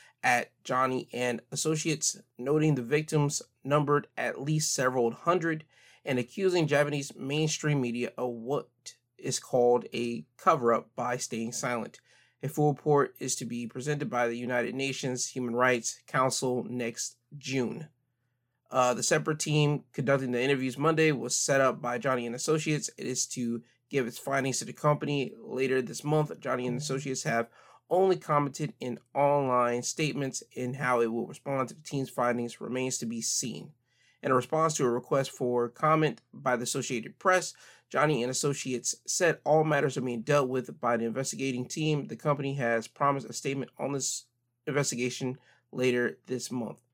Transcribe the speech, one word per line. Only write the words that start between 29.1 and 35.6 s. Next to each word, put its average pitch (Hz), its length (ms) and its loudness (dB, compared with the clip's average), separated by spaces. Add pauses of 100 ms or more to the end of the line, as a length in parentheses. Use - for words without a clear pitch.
online 127 720 2
statements, 139 580 -4 (160)
and 127 200 -6
how 127 220 2
it 117 120 2
will 113 160 -4
respond 135 420 -4
to - 60 -16
the - 80 -20
team's 135 260 -4
findings 120 500 -2
remains 127 380 -4
to - 80 -6
be 117 160 -6
seen. - 500 -6 (520)
In 135 80 2
a 131 40 6
response 156 400 2
to 147 100 2
a 123 40 4
request 131 400 0
for 123 400 0